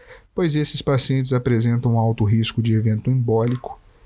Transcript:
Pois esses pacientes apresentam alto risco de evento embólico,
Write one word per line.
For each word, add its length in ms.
Pois 160
esses 260
pacientes 520
apresentam 680
alto 240
risco 400
de 100
evento 380
embólico, 680